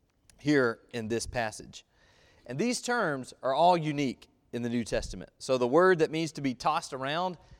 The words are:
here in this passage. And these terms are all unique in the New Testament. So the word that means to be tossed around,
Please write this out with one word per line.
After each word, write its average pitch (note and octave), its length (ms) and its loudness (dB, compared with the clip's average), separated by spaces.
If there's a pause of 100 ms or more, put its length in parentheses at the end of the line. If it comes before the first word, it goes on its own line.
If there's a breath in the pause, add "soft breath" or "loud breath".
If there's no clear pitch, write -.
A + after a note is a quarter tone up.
(380)
here C3 400 2 (140)
in A2+ 160 -6
this A2+ 180 -2
passage. - 580 -8 (600 soft breath)
And B2+ 120 -10
these A3+ 240 0
terms E3+ 640 -2
are C3 120 0
all F3 220 6
unique D3 520 -2 (240)
in A#2+ 100 -4
the A#2+ 60 -2
New A#2 160 -2
Testament. G#2 540 -6
So C3 200 0
the B2 80 4
word F3 320 6
that D3+ 140 2
means D#3+ 200 -4
to - 80 -10
be C3+ 140 -2
tossed D#3+ 380 -2
around, D3+ 460 -4 (220 soft breath)